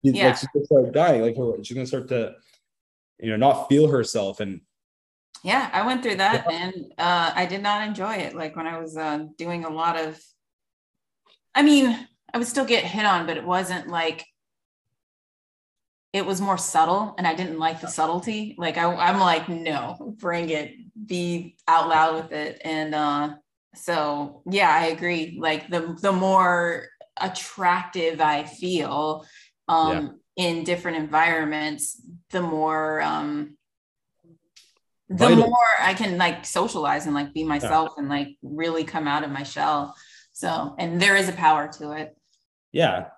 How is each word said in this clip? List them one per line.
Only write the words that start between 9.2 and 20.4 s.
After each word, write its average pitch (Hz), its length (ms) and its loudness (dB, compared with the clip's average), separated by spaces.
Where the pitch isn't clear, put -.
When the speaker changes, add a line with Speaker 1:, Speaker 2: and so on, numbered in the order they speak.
Speaker 2:
doing 170 280 -6
a 160 40 -6
lot 165 300 -2
of, 156 200 -6
I 269 80 6
mean, 269 440 4
I 240 40 -2
would 240 100 -2
still 269 180 -2
get 226 180 2
hit 196 220 -2
on, 180 200 2
but 160 120 -4
it - 80 -10
wasn't 180 420 -2
like, 165 380 -4
it 196 120 -2
was 185 160 -2
more 196 160 0
subtle 180 600 2
and 180 100 -2
I 160 80 0
didn't 165 240 -6
like 160 220 -2
the 165 60 -10
subtlety. 185 680 -4
Like, 165 200 -4
I, 170 140 0
I'm 180 280 2
like, 165 300 2
"No, 160 680 -6
bring 170 320 -4